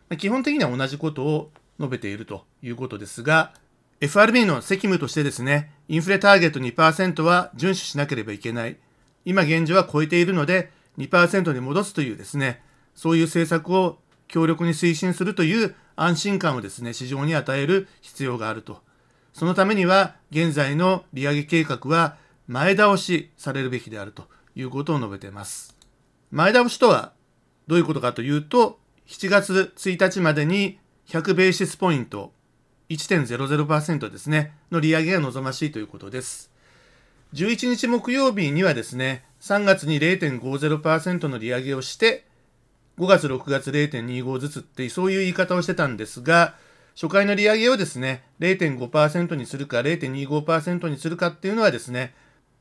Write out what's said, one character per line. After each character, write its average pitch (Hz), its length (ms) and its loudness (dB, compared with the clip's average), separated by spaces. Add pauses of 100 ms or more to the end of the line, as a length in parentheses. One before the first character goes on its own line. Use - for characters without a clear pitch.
(100)
ま 175 40 -6
あ、 - 40 -4
基 196 100 -2
本 254 140 0
的 294 160 0
に 254 40 2
は 123 140 0
同 135 100 -2
じ 139 120 -8
こ 156 120 -4
と 131 140 -6
を 151 260 -2 (280)
述 147 100 -4
べ 127 100 -6
て 101 140 -8
い 104 60 -8
る 110 80 -14
と 98 180 -12 (180)
い 127 60 -12
う 120 80 -8
こ 127 100 -8
と 110 120 -10
で 104 80 -16
す - 160 -14
が、 156 320 2 (480)
エ 147 60 2
フ 202 120 4
ア 208 40 8
ー - 20 8
ル 226 80 4
ビ 247 80 6
ー - 20 4
の 156 160 2
責 190 220 -4
務 185 160 2
と 139 100 -4
し - 60 -10
て 156 80 0
で 143 80 0
す - 120 -8
ね、 143 300 0 (160)
イ 156 80 -2
ン 165 60 2
フ 175 80 -2
レ 196 80 4
タ 202 140 8
ー 196 60 10
ゲ 170 100 4
ッ - 20 -2
ト 147 80 -4
二 127 140 -4
パ 160 160 6
ー 160 40 4
セ 185 140 -2
ン 175 80 -2
ト 156 100 -2
は 175 320 2
遵 147 120 0
守 190 80 0
し - 200 -8
な 143 100 0
け 143 80 -4
れ 113 100 -4
ば 107 80 -8
い 104 60 -8
け 117 140 -6
な 117 140 -4
い。 135 100 -10 (480)
今 185 180 2
現 160 240 2
状 165 100 2
は 185 140 6
超 151 120 2
え 156 40 0
て 170 140 2
い 175 60 4
る 190 60 2
の 160 140 0
で、 175 260 0 (240)
二 135 120 -8
パ 175 140 6
ー 175 60 6
セ 190 120 0
ン 180 40 0
ト 165 80 0
に 127 80 -4
戻 147 240 -2
す 202 100 -12
と 165 60 -2
い 127 120 -2
う - 40 -10
で - 80 -16
す - 120 -8
ね、 131 260 -2 (320)
そ - 160 -2
う 165 60 4
い 160 60 4
う - 40 2
政 165 220 0
策 170 280 0
を 185 220 0 (300)
強 165 180 0
力 165 180 0
に 170 60 2
推 170 240 2
進 180 200 -2
す 185 100 -4
る 208 100 -2
と 180 100 0
い 214 200 2
う - 100 -4 (220)
安 170 200 0
心 202 220 -2
感 160 180 -2
を 120 40 -6
で 101 80 -10
す 95 120 -16
ね、 120 120 -8
市 127 160 -10
場 139 160 -4
に 160 100 0
与 139 200 -2
え 139 120 -2
る 190 220 0 (120)
必 - 240 -12
要 123 140 -4
が 110 100 -6
あ 110 60 -6
る 110 80 -12
と。 - 200 -18 (500)
そ - 140 -4
の 180 80 2
た 190 100 4
め 208 100 2
に 190 120 2
は、 190 300 4 (140)
現 160 220 0
在 143 240 0
の 180 360 2
利 135 140 -4
上 143 80 0
げ 147 100 0
計 160 200 2
画 143 200 -4
は 156 320 2 (320)
前 156 280 2
倒 202 200 6
し 185 400 -2
さ - 160 -8
れ 135 100 -4
る 127 80 -4
べ 123 100 -4
き 110 100 -16
で 110 80 -12
あ 101 60 -10
る 104 80 -16
と - 140 -18 (280)
い 127 100 -10
う 127 60 -10
こ 139 140 -6
と 160 100 0
を 147 40 0
述 117 100 -4
べ 98 100 -12
て 98 100 -16
い - 20 -16
ま 98 140 -16
す。 - 320 -14 (540)
前 170 220 0
倒 247 160 4
し - 100 -8
と 240 100 6
は 143 240 2 (540)
ど 160 100 0
う - 20 6
い 175 40 6
う - 20 -6
こ 151 100 -2
と 135 60 -6
か 120 120 0
と 120 100 -6
い 131 140 -4
う 147 60 -2
と、 226 380 2 (260)
七 - 220 -8
月 190 480 2
一 185 200 -4
日 190 240 2
ま 160 140 2
で 147 100 0
に 196 340 -2 (280)
百 165 280 -2
ベ 185 160 4
ー - 20 4
シ 185 140 -2
ス - 100 -8
ポ 185 160 2
イ 143 60 2
ン 120 80 -4
ト、 - 260 -12 (560)
一 156 180 -8
点 170 180 2
ゼ 117 120 -6
ロ 135 100 -4
ゼ 143 100 0
ロ 147 100 0
パ 151 100 0
ー 151 40 0
セ 156 140 -2
ン 147 40 -2
ト 107 120 -8
で 104 80 -16
す - 100 -10
ね、 151 260 0 (160)
の 170 100 0
利 156 120 2
上 160 120 2
げ 170 80 0
が 185 80 2
望 135 240 -4
ま 131 80 -4
し 156 140 -4
い 147 60 -6
と 117 60 -10
い 107 40 -6
う 107 40 -12
こ - 120 -18
と 98 120 -18
で 123 120 -8
す。 - 300 -14 (800)
十 170 180 -2
一 240 160 -2
日 247 200 0
木 240 260 0
曜 262 220 2
日 180 160 -2
に 151 120 2
は 175 120 4
で 120 80 -4
す - 120 -14
ね、 131 300 -4 (160)
三 202 240 -2
月 190 220 2
に 151 120 0
零 170 200 2
点 143 200 -4
五 131 200 -4
ゼ 151 100 0
ロ 151 100 0
パ 160 180 0
ー 160 40 -2
セ 180 120 -4
ン 175 60 -2
ト 160 120 -4
の 123 80 -6
利 113 120 -6
上 123 120 -2
げ 135 120 -4
を 135 60 -4
し - 160 -10
て、 - 300 0 (720)
五 170 80 -2
月、 175 200 6
六 131 240 -4
月 135 220 -2
零 147 160 2
点 127 160 -8
二 123 160 -6
五 127 180 -4
ず 143 120 -6
つ 139 100 -12
っ - 20 -12
て、 - 280 -10
そ 180 140 -4
う 190 80 0
い 190 40 -2
う 196 40 0
言 185 100 0
い - 20 0
方 180 220 0
を 180 80 2
し - 40 -8
て 185 80 -2
た 170 120 0
ん 123 100 -4
で 107 80 -10
す - 160 -14
が、 160 340 4 (400)
初 - 140 -6
回 196 160 4
の 202 100 2
利 208 140 4
上 214 80 6
げ 226 140 4
を 262 80 4
で 190 80 -2
す - 120 -10
ね、 127 240 -6 (160)
零 185 180 2
点 160 200 0
五 123 100 -6
パ 151 180 2
ー 151 40 4
セ 175 140 -2
ン 175 60 -2
ト 170 60 -6
に 127 120 -6
す - 100 -10
る 139 100 -8
か、 120 140 -2
零 151 160 0
点 135 160 -6
二 139 140 -6
五 147 160 -2
パ 160 140 0
ー 160 40 0
セ 170 140 -4
ン 175 60 -4
ト 170 100 -4
に 147 80 -6
す 165 100 -6
る 170 80 -6
か 175 120 -2
っ 170 80 -8
て - 120 -8
い 196 40 -2
う - 20 -2
の 226 80 0
は 208 80 6
で 127 80 0
す - 100 -14
ね、 123 240 -6 (480)